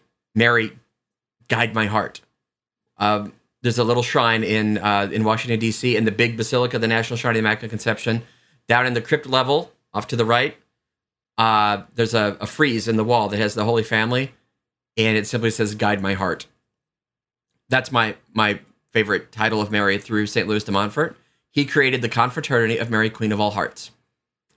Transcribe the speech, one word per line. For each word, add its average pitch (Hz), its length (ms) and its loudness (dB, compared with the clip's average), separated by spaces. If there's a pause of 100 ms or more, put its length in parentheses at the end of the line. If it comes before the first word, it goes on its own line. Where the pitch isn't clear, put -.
(340)
"Mary, 113 420 2 (720)
guide 113 260 0
my 110 120 2
heart." 101 340 -2 (800)
Um, 104 340 0 (300)
there's 120 160 0
a 120 60 2
little 120 180 2
shrine 117 400 2
in, 107 360 0
uh, 101 340 0
in 110 120 -2
Washington, 113 360 0
D 113 100 0
C, 120 260 -2
in 110 80 2
the 110 80 2
big 117 240 0
basilica, 123 420 -2
the 113 100 0
National 113 280 0
Shrine 117 160 -2
of - 40 0
the - 40 2
Immaculate 107 300 -2
Conception. 113 520 -2 (440)
Down 123 200 4
in 123 80 -2
the 120 60 0
crypt - 260 -2
level, 131 460 0 (200)
off - 160 -6
to 127 80 -4
the 117 80 0
right, 120 320 0 (840)
uh, 107 440 4 (120)
there's 117 200 0
a, 104 260 2
a 104 60 -6
frieze 117 420 0
in 113 80 0
the 110 80 2
wall 113 240 2
that 104 100 -4
has 107 160 0
the 107 100 -2
Holy 113 180 2
Family, 120 500 -2 (640)
and 110 200 2
it 107 100 0
simply 113 240 -2
says, 107 260 -2
"Guide 104 260 0
my 98 120 -2
heart." 92 320 -4 (1200)
That's 127 240 -2
my, 113 240 2 (160)
my 104 280 0 (300)
favorite 104 420 -2
title 110 280 -2
of 104 100 -4
Mary 101 280 0
through 107 280 -2
Saint 104 220 -2
Louis 107 160 -2
de 107 80 -6
Montfort. 104 440 -2 (340)
He 143 140 0
created 131 380 2
the 117 60 -4
Confraternity 117 720 0
of 117 120 -4
Mary, 110 180 2
Queen 107 240 -2
of 104 80 -2
All 104 120 2
Hearts. - 400 -6 (640)